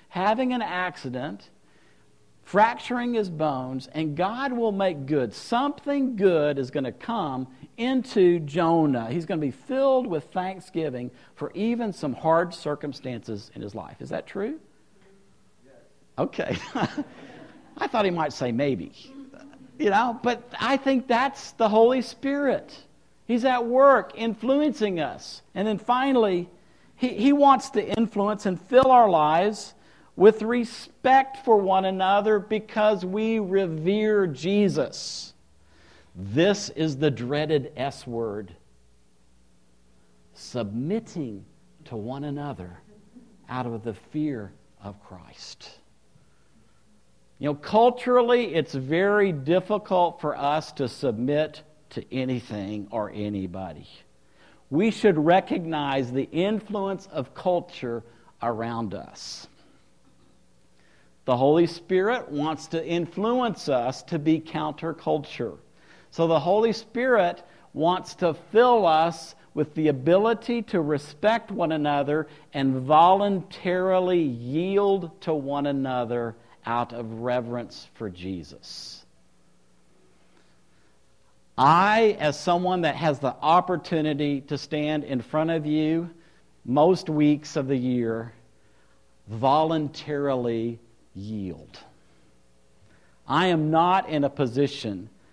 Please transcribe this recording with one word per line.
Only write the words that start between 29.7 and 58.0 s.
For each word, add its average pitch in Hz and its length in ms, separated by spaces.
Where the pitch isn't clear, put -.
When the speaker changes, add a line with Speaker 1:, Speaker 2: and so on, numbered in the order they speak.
Speaker 1:
with 214 260
respect 247 1040
for 220 120
one 190 280
another 196 540
because 214 640
we 220 340
revere 196 880
Jesus. 156 1080
This 143 540
is 156 280
the 151 120
dreaded 143 680
S 131 280
word. 110 480
Submitting 123 1120
to 120 100
one 127 300
another 131 520
out 127 180
of 117 180
the 113 100
fear 127 580
of 101 200
Christ. - 640
You 131 80
know, 147 80
culturally, 240 1000
it's 160 200
very 185 580
difficult 175 920
for 147 160
us 147 360
to 135 140
submit 139 760
to - 220
anything 110 800
or 110 220
anybody. 95 760
We 196 220
should 196 260
recognize 151 920
the 131 200
influence 196 800
of 147 220
culture 131 720